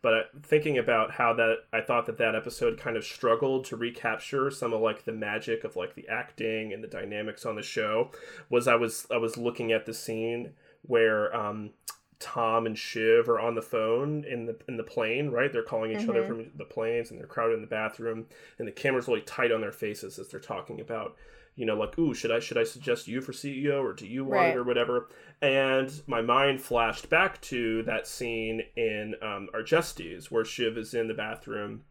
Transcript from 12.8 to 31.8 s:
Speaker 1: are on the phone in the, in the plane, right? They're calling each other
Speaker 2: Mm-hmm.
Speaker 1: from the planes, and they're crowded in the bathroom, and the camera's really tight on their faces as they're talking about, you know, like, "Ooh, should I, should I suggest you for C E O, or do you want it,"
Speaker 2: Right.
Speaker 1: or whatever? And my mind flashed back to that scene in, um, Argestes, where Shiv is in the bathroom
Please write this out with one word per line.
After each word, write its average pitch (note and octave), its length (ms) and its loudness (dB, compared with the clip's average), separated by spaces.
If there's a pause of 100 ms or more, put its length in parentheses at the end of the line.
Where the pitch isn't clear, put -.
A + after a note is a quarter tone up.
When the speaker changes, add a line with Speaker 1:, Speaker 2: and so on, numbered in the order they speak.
Speaker 1:
are A#2 120 4
on A#2 160 0
the A2 80 -2
phone B2+ 640 0
in A#2+ 200 -6
the, A2+ 100 -6 (120)
in B2 100 -6
the A2 60 -4
plane, B2 480 0
right? C3 200 2
They're A#2 120 0
calling A2 280 -2
each A2+ 160 -2
other A2+ 140 4
Speaker 2:
Mm-hmm. A2+ 60 0 (160)
Speaker 1:
from A2+ 120 -14
the G2+ 100 -10
planes, A#2 440 -2
and G#2+ 100 -14
they're - 60 -12
crowded A2+ 300 0
in A2 60 -4
the G#2+ 60 -12
bathroom, A2+ 600 -4 (320)
and A2+ 80 -4
the G#2+ 40 -8
camera's C3 360 0
really A2 140 2
tight A#2+ 300 0
on A2 100 2
their G2+ 100 -4
faces G#2 480 -8
as F#2+ 80 -12
they're - 120 -12
talking A2 400 -6
about, A2 360 -6 (400)
you A#2+ 100 -4
know, G#2+ 100 2
like, G#2+ 220 -2
"Ooh, D#3+ 160 4
should A2+ 180 -2
I, A#2 80 4
should A#2 200 -2
I A2+ 40 4
suggest A#2+ 440 -2
you B2 140 -4
for C3 120 -8
C C#3 320 -6
E C#3+ 60 4
O, C#3 100 2
or G#2+ 120 -2
do G#2 120 -14
you B2+ 180 -6
want C3+ 220 2
it," A2+ 40 6
Speaker 2:
Right. B2 80 0
Speaker 1:
or A#2+ 60 -2
whatever? A#2+ 460 2 (320)
And C3+ 500 4 (140)
my A#2+ 160 0
mind C3 400 4
flashed A2+ 480 0
back F3+ 320 4
to A2+ 420 -2
that A2 220 -2
scene A2+ 560 -4 (140)
in, G#2+ 480 -2
um, G2+ 320 -6
Argestes, G#2+ 760 -2
where A2+ 160 2
Shiv A2+ 320 -2
is A2+ 160 -8
in A#2 140 0
the A2 80 -4
bathroom G#2+ 760 -8